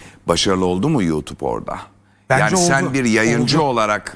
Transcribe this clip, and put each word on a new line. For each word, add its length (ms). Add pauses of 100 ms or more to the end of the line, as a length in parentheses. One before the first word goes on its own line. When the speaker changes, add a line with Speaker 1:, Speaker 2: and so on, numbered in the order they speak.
(280)
Speaker 1:
başarılı 380
oldu 240
mu 140
YouTube 420
orada? 320 (520)
Speaker 2:
Bence 140 (120)
Speaker 1:
Yani 20
sen 260
Speaker 2:
oldu. 100
Speaker 1:
bir 120
yayıncı 560
Speaker 2:
Oldu. 60
Speaker 1:
olarak 480